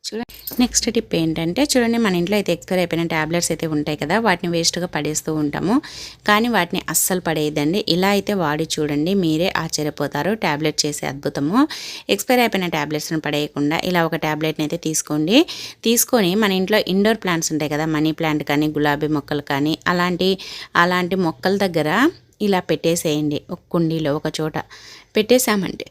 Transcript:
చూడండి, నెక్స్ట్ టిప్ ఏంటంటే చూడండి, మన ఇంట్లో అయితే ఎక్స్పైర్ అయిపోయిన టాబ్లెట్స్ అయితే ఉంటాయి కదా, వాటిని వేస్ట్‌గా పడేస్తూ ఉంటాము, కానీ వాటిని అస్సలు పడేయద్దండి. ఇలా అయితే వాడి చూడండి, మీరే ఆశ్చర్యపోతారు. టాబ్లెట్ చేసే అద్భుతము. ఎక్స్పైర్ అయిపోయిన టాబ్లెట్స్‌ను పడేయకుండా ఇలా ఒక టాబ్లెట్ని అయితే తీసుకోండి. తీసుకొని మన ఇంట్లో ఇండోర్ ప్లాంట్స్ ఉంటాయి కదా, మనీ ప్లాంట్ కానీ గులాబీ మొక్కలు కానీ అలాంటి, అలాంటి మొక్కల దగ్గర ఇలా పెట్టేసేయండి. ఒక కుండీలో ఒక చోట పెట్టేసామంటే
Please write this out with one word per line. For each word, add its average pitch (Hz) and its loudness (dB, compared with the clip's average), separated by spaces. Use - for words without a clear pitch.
చూడండి, 226 -10
నెక్స్ట్ - 0
టిప్ 220 -2
ఏంటంటే 165 0
చూడండి, 233 2
మన 208 2
ఇంట్లో 175 0
అయితే 196 0
ఎక్స్పైర్ 180 -2
అయిపోయిన 170 0
టాబ్లెట్స్ 165 0
అయితే 165 -2
ఉంటాయి 151 -2
కదా, 151 0
వాటిని 180 2
వేస్ట్‌గా 170 0
పడేస్తూ 151 -4
ఉంటాము, 151 0
కానీ 214 2
వాటిని 180 0
అస్సలు 180 0
పడేయద్దండి. 156 0
ఇలా 185 2
అయితే 202 0
వాడి 156 0
చూడండి, 151 -2
మీరే 170 2
ఆశ్చర్యపోతారు. 151 -2
టాబ్లెట్ 156 0
చేసే 147 -2
అద్భుతము. 143 -2
ఎక్స్పైర్ 240 2
అయిపోయిన 196 0
టాబ్లెట్స్‌ను 151 -2
పడేయకుండా 147 -2
ఇలా 180 2
ఒక 160 -2
టాబ్లెట్ని 156 -2
అయితే 165 -4
తీసుకోండి. 156 0
తీసుకొని 226 2
మన 208 2
ఇంట్లో 190 2
ఇండోర్ 208 2
ప్లాంట్స్ 165 -2
ఉంటాయి 151 -2
కదా, 151 0
మనీ 156 2
ప్లాంట్ 156 0
కానీ 151 2
గులాబీ 151 0
మొక్కలు 147 -2
కానీ 147 0
అలాంటి, 180 0
అలాంటి 180 2
మొక్కల 185 0
దగ్గర 165 0
ఇలా 196 2
పెట్టేసేయండి. 151 0
ఒక 180 -10
కుండీలో 160 0
ఒక 156 -4
చోట 156 -4
పెట్టేసామంటే 214 2